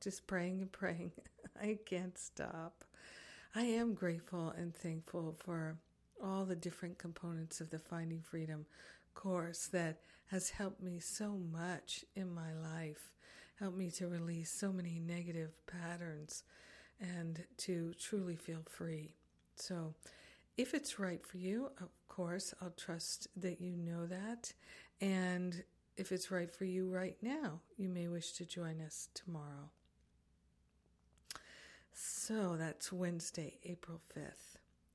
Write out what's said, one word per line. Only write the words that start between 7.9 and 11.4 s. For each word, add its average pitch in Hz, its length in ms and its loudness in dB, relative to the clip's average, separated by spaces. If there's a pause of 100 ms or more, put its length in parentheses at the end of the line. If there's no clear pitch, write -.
Freedom 156 440 -2 (500)
course 170 520 2
that 165 300 4 (300)
has 185 240 2
helped 196 300 -2
me 175 180 -2
so 208 400 0 (120)